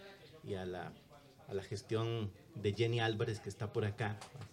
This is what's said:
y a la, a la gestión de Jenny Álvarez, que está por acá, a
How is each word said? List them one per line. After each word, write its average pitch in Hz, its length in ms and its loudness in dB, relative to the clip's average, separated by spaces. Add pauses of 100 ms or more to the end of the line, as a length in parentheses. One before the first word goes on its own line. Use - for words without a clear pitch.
(460)
y 101 80 -2
a 92 120 -2
la, 87 280 -4 (560)
a 104 40 -8
la 95 100 0
gestión 110 680 0 (240)
de 101 180 4
Jenny 117 280 4
Álvarez, 113 400 2
que - 80 -6
está 107 240 -2
por 113 100 4
acá, 104 340 2 (220)
a - 140 -8